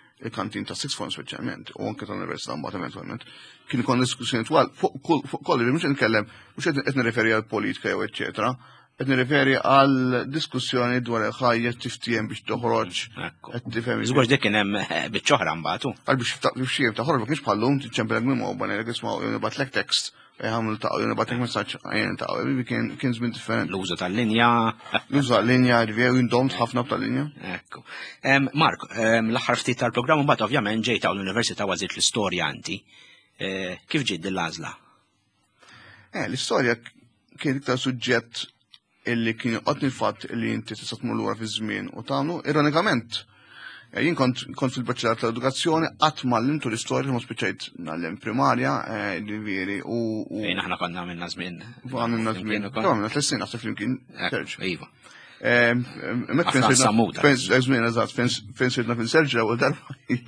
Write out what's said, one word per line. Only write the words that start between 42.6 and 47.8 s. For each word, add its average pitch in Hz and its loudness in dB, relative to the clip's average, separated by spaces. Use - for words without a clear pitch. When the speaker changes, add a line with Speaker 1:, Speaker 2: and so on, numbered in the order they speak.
Speaker 1:
eh, - -4
jien 160 2
kont, 127 2
kont 131 0
fil-Baċċelar 117 0
tal-Edukazzjoni, 131 0
qatt 151 2
ma 120 4
llimtu 139 -2
l-istorja, 131 -2
ma 117 -2
spiċċajt - -4
nagħlem 82 -6